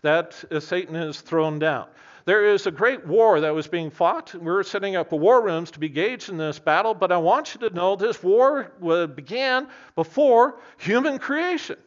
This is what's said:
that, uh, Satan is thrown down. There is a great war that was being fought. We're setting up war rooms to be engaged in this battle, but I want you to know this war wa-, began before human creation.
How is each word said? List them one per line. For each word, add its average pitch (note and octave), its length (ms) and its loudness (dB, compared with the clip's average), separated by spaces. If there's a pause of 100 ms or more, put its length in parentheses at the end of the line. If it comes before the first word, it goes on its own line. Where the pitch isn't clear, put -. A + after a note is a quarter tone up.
that, E3 480 -2
uh, D3+ 120 -4
Satan F3 340 -6
is D#3 240 -8
thrown D#3 400 -2
down. D3+ 300 -2 (340)
There G3+ 220 2
is G3+ 220 2
a F3+ 40 -2
great G#3+ 340 -2
war F#3+ 360 4
that D3+ 120 0
was D#3 140 -4
being E3 220 -6
fought. G3+ 460 -2
We're F3 280 -2
setting G3 320 -6
up E3 160 -4
war G3 300 4
rooms E3+ 300 -4
to D3+ 80 -20
be D#3 80 -6
engaged G3 420 -4
in F3+ 80 -10
this D#3 220 -6
battle, G3 340 2
but F#3+ 180 0
I F3+ 60 2
want G#3+ 360 0
you A3+ 140 -6
to F#3 80 -4
know F#3 220 0
this G3+ 260 -2
war A#3+ 560 2
wa-, E3+ 280 0
began B3 600 -4 (280)
before B3 680 2 (160)
human B3+ 420 -2
creation. D#4+ 680 -4